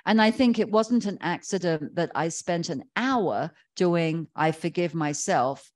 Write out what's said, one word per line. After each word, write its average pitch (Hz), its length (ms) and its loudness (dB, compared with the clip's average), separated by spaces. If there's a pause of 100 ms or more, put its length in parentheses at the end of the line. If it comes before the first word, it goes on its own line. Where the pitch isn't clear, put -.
And 214 160 4
I 220 100 6
think 233 280 2
it 208 100 0
wasn't 220 360 2
an 196 160 -4
accident 165 760 -2
that 170 180 -2
I 156 160 -2
spent 170 400 -4
an 139 140 -6 (120)
hour 185 560 -2 (240)
doing, 165 600 0
"I 160 160 2
forgive 170 420 -4
myself," 147 840 -2